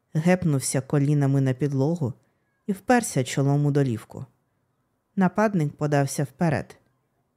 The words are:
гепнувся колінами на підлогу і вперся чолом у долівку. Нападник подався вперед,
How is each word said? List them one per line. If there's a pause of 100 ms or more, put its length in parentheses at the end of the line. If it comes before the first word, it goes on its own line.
(140)
гепнувся
колінами
на
підлогу (540)
і
вперся
чолом
у
долівку. (920)
Нападник
подався
вперед, (600)